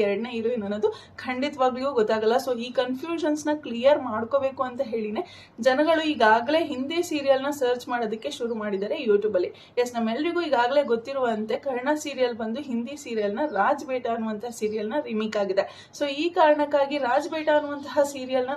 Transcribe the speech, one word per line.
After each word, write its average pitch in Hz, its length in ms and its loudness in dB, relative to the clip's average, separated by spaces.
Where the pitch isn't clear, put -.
ಎರಡನೇ 220 300 -2
ಹೀರೋಯಿನ್ 226 320 -2
ಅನ್ನೋದು 214 220 0
ಖಂಡಿತವಾಗ್ಲೂ 254 760 0
ಗೊತ್ತಾಗಲ್ಲ. 220 460 2
So, 247 80 0
ಈ 254 40 -10
ಕನ್ಫ್ಯೂಷನ್ಸ್ 302 680 -2
ನ 302 40 2
ಕ್ಲಿಯರ್ 254 440 4
ಮಾಡ್ಕೋಬೇಕು 262 600 -2
ಅಂತ 247 100 -6
ಹೇಳಿನೇ 214 300 -4
ಜನಗಳು 311 360 4
ಈಗಾಗಲೇ 233 480 4
ಹಿಂದಿ 294 280 -2
ಸೀರಿಯಲ್ 269 360 2
ನ 294 40 -2
ಸರ್ಚ್ 247 320 0
ಮಾಡೋದಕ್ಕೆ 233 460 -4
ಶುರು 233 240 -4
ಮಾಡಿದ್ದಾರೆ 208 340 -2
YouTube 202 300 2
ಅಲ್ಲಿ. - 120 -2
ಎಸ್, 240 140 -4
ನಮ್ಮೆಲ್ರಿಗೂ 302 520 0
ಈಗಾಗಲೇ 262 340 4
ಗೊತ್ತಿರುವಂತೆ 247 380 -2
ಕರ್ಣ 262 240 -2
ಸೀರಿಯಲ್ 254 380 -2
ಬಂದು 226 280 -4
ಹಿಂದಿ 240 340 -4
ಸೀರಿಯಲ್ 214 360 -2
ನ 302 40 -2
ರಾಜ್ 233 320 2
ಬೇಟ 254 260 -4
ಅನ್ನುವಂತಹ 220 440 -6
ಸೀರಿಯಲ್ 214 340 -2
ನ 294 140 0
ರೀಮೇಕ್ 214 360 -2
ಆಗಿದೆ. 190 220 2
So, 294 60 -2
ಈ - 20 0
ಕಾರಣಕ್ಕಾಗಿ 294 680 4
ರಾಜ್ 285 280 2
ಬೇಟ 311 140 -2
ಅನ್ನುವಂತಹ 285 540 0
ಸೀರಿಯಲ್ 254 380 -2
ನ 294 60 -2